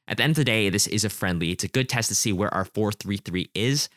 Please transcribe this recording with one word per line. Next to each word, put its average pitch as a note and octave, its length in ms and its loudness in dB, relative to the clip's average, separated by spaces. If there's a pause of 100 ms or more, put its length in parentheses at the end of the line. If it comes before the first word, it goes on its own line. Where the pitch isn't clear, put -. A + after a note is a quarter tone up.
at G2+ 100 -4
the A2+ 60 2
end D3 80 4
of D#3 60 2
the D3+ 80 4
day, A2 240 4
this G2 180 2
is G#2 160 0
a G#2+ 60 -2
friendly. F2 420 -2
It's F2+ 120 -4
a F#2+ 40 -4
good C3 220 0
test A#2 200 0
to G2+ 60 -2
see - 160 0
where F2+ 220 0
our F#2+ 120 -2
four G#2 260 0
three G2+ 260 -4
three F2 360 -6
is. C3+ 440 0